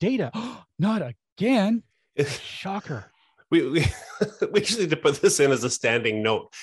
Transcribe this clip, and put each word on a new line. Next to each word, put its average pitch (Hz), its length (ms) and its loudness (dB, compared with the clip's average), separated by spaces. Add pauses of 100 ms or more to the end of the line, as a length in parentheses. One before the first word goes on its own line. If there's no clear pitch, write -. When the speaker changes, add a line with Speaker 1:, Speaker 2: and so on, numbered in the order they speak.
Speaker 1:
data. 214 340 0
<gasps> - 440 -12
Not 208 240 0 (360)
again. 226 440 2 (340)
Speaker 2:
<laughs> 143 100 2
Speaker 1:
Shocker. 170 840 -8 (400)
Speaker 2:
We, 160 180 4
we, 147 180 2 (300)
<laughs> - 360 -2
we 202 80 4
just 226 180 -2
need 180 120 0
to 156 60 0
put 143 260 2
this 190 180 4
in 139 120 4
as 120 120 0
a 123 60 -2
standing 113 520 0
note. 107 300 -2 (100)